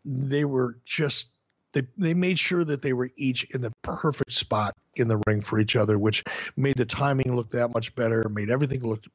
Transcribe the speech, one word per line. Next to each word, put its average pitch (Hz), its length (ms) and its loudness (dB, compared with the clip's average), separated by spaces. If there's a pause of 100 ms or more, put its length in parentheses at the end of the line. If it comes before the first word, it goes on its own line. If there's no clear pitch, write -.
they 139 400 -2
were 127 400 0
just, - 440 -2 (420)
they, 139 120 0 (140)
they 170 160 2
made 180 240 2
sure 175 280 2
that 147 180 -2
they 139 100 0
were 127 220 -2
each 131 300 -2
in 127 160 -4
the 117 100 -4 (100)
perfect - 520 -2
spot 107 420 0 (200)
in 120 120 2
the 110 180 2
ring 107 160 2
for 107 180 0
each 107 160 2
other, 107 220 4
which 104 260 2 (320)
made 135 200 0
the 117 100 0
timing 131 500 0
look 117 140 -2
that 120 240 0
much 113 220 -4
better, 113 340 2
made 104 220 -2
everything 135 300 0
look 110 220 -4 (120)